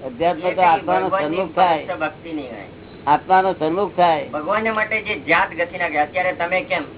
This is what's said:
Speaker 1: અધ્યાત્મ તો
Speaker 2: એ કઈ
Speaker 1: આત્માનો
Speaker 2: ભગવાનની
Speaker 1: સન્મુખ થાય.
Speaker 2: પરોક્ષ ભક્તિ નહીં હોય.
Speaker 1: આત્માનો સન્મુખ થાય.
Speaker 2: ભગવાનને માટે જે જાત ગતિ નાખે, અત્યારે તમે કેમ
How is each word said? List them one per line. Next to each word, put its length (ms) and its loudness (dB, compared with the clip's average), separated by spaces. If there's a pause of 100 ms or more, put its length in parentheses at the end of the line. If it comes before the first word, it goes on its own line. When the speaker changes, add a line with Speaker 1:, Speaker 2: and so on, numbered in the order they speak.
Speaker 1:
અધ્યાત્મ 340 0
તો 80 -2
Speaker 2:
એ 60 -2
કઈ 80 2
Speaker 1:
આત્માનો 440 4
Speaker 2:
ભગવાનની 300 0
Speaker 1:
સન્મુખ 180 -4
થાય. 320 2
Speaker 2:
પરોક્ષ 140 -6
ભક્તિ 320 -6
નહીં 180 -8
હોય. 140 -14 (420)
Speaker 1:
આત્માનો 460 4
સન્મુખ 440 0
થાય. 320 4
Speaker 2:
ભગવાનને 420 -2
માટે 320 -2
જે 180 -4
જાત 300 2
ગતિ 280 -4
નાખે, 200 -2
અત્યારે 340 0
તમે 280 -2
કેમ 240 -4 (140)